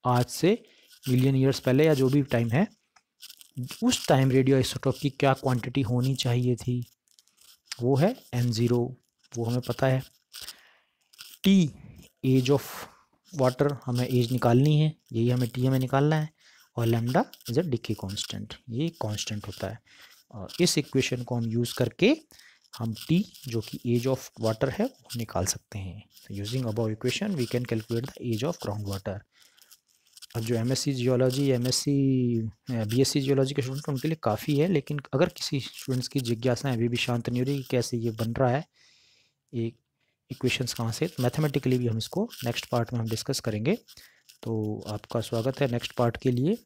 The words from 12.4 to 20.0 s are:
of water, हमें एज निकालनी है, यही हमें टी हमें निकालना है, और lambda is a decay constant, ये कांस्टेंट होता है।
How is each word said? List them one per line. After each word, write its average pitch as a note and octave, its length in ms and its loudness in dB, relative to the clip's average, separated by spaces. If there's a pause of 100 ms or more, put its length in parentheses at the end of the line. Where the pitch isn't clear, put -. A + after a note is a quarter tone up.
of C#3+ 120 4 (800)
water, C3 440 2
हमें B2 220 -2
एज B2 240 2
निकालनी C3 480 4
है, D#3 160 2 (180)
यही A#2 160 2
हमें B2 200 0
टी B2 160 -2
हमें C3 140 2
निकालना C#3 360 2
है, D#3 140 -2 (480)
और A#2 100 0
lambda A#2 360 2 (280)
is A#2 80 0
a F3+ 100 0
decay A2+ 260 -4 (100)
constant, G2+ 480 -8 (160)
ये C#3 200 -2
कांस्टेंट G#2+ 580 -6
होता - 200 -8
है। G#2+ 120 -10 (520)